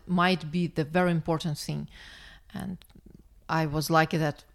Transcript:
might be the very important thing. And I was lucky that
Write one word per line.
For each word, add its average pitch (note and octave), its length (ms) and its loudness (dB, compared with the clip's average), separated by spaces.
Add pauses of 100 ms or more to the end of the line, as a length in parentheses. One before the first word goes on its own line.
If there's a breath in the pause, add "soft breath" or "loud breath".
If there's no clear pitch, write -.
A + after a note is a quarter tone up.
might F3 440 2
be F3 160 0
the D#3+ 180 -2
very F3 260 2
important D#3+ 480 -2
thing. D3 300 -8 (640 loud breath)
And F#3+ 240 -10 (720)
I D#3+ 180 0
was D3 240 -2
lucky D#3+ 260 4
that D3+ 280 -2 (100)